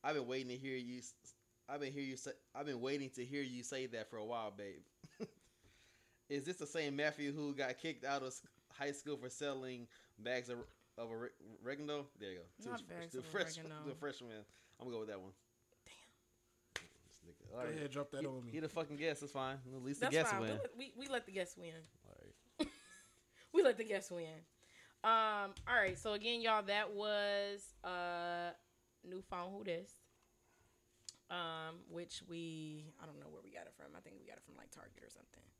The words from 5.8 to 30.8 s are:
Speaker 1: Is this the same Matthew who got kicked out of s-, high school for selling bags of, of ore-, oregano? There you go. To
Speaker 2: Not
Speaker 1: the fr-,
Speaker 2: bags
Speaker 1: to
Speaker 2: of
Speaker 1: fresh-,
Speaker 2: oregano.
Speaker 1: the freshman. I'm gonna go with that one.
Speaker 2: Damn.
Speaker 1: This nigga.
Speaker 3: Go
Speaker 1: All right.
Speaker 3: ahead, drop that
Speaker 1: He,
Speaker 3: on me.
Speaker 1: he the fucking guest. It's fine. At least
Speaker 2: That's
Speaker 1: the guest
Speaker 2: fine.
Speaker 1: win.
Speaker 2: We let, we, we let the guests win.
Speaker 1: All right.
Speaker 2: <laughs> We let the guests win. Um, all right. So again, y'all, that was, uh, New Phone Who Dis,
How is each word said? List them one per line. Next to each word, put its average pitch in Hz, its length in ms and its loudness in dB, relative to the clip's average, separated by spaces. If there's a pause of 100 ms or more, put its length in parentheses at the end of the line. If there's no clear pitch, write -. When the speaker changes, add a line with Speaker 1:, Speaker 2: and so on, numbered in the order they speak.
Speaker 1:
Is 143 160 0
this 180 120 -2
the 147 100 -4
same 143 300 0
Matthew 147 380 2
who 147 200 0
got 131 240 2
kicked 151 260 -2
out 139 180 2
of - 60 -2
s-, - 140 -8 (360)
high 143 140 0
school 143 240 -2
for 131 120 -6
selling 127 580 -2 (320)
bags 120 300 0
of, 120 100 -2 (380)
of 113 140 -4
ore-, 113 220 -4 (320)
oregano? 143 420 -2 (140)
There 98 100 -4
you 92 80 -6
go. 85 40 -10 (220)
To 233 60 -6
Speaker 2:
Not 240 80 -4
Speaker 1:
the - 60 -10 (100)
fr-, 170 60 -6
Speaker 2:
bags 170 120 -8
Speaker 1:
to 196 60 -2
Speaker 2:
of 190 80 -4
Speaker 1:
fresh-, 160 320 0
Speaker 2:
oregano. 160 160 -8 (140)
Speaker 1:
the 131 60 -4
freshman. 131 360 -4 (480)
I'm 123 80 -8
gonna 123 100 -4
go 110 40 0
with 107 80 -4
that 101 120 -4
one. 95 120 -10 (520)
Speaker 2:
Damn. - 1000 -14 (200)
Speaker 1:
This - 220 -20
nigga. - 260 -20
Speaker 3:
Go 113 60 -8
Speaker 1:
All 127 80 -4
right. 156 100 -4
Speaker 3:
ahead, 147 140 -4
drop 139 220 -4
that 139 80 -4
Speaker 1:
He, 156 60 -2
Speaker 3:
on 131 180 -4
me. 117 80 -8
Speaker 1:
he 156 80 -4
the 156 80 -2
fucking 147 280 -2
guest. 147 260 0
It's 143 100 -8
fine. 135 240 0 (180)
At 131 80 -6
least 139 180 -2
Speaker 2:
That's - 140 4
Speaker 1:
the 160 80 10
guest 131 80 4
Speaker 2:
fine. 117 120 4
Speaker 1:
win. 110 80 2
Speaker 2:
We 107 80 2
let, - 200 -2
we, 262 180 -6
we 269 120 -6
let 247 180 0
the 190 60 -12
guests 185 260 0
win. 170 140 -8 (340)
Speaker 1:
All 50 80 -16 (460)
right. - 120 4
Speaker 2:
<laughs> - 800 -20
We 339 100 10
let 247 160 10
the 226 60 0
guests 202 260 0
win. 170 160 -2 (760)
Um, 214 520 6 (120)
all 247 80 4
right. 190 240 8
So 220 140 2
again, 226 300 2
y'all, 220 220 8
that 202 280 4
was, 202 720 2 (200)
uh, 175 680 0 (580)
New 185 140 -6
Phone 180 300 -4
Who 202 120 -6
Dis, 185 260 -2 (1400)